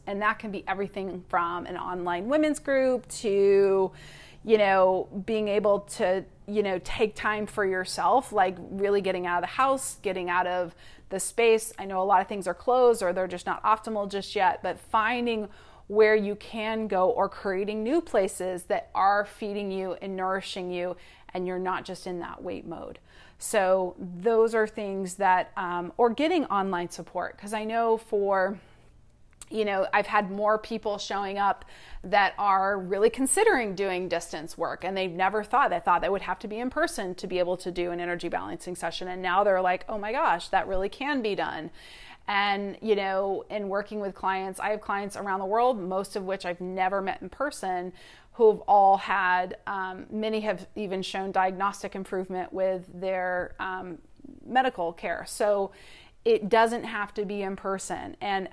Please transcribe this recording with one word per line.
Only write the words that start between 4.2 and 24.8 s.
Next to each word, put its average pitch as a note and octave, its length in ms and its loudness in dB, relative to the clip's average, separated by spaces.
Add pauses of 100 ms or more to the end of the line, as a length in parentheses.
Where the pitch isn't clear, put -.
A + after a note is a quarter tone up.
you G#3+ 160 6
know, F#3+ 500 4 (180)
being G#3+ 220 0
able G3+ 320 2
to, F#3+ 440 -2 (220)
you G#3 160 0
know, F#3+ 200 -2
take - 320 -2
time G#3+ 320 -2
for G3+ 180 -2
yourself, F#3 680 2
like F#3+ 260 2
really G3 420 0
getting F3+ 260 -2
out F3 100 0
of F3 60 2
the F3+ 120 -6
house, C4+ 480 0
getting F3+ 280 -4
out F3+ 160 2
of F3+ 280 -2 (360)
the F#3+ 100 -4
space. A3+ 580 4
I G3 60 -10
know F#3+ 160 -4
a F#3+ 40 2
lot G3+ 180 6
of G3 40 -4
things G3 220 -6
are F3 60 -2
closed A#3+ 480 4
or F3+ 100 2
they're F#3 160 -2
just F3+ 180 -10
not F3+ 160 -4
optimal G#3+ 480 0
just G3 240 -8
yet, F#3 280 2
but F3+ 160 -4
finding A3+ 720 0 (380)
where G#3+ 300 6
you G3+ 200 -2
can A3 500 -6
go F#3+ 240 4
or G3 180 2
creating G#3 540 -4
new C#4 180 2
places F#3 640 -2
that - 300 -2
are G3+ 300 4
feeding G3+ 460 -6
you F#3+ 300 -4
and G3 160 -8
nourishing F#3 540 -4
you, F3+ 260 -4 (380)
and F3+ 120 -4
you're F3+ 120 -4
not F#3 260 -4
just F#3 220 -12
in F3+ 140 -6
that - 220 -12
weight F#3 220 -8
mode. - 340 -12 (400)
So F#3 600 2
those A3 560 2
are A3 140 2
things G3 480 -6